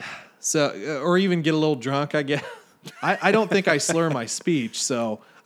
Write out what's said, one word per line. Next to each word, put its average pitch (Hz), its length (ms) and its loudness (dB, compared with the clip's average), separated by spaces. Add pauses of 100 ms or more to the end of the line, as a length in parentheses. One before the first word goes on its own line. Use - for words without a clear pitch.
(400)
So, 147 280 0
uh, 127 360 -8
or 175 140 4
even 180 240 2
get 156 120 2
a 156 40 2
little 156 180 2
drunk, 139 400 -2
I 147 80 0
guess. 139 200 -2 (300)
<laughs> - 280 -20
I, 185 220 0
I 190 80 4
don't 214 180 4
think 190 180 2
I 156 100 4
slur 165 320 0
my 123 160 -2
speech, 127 560 -2
so 117 380 -2 (260)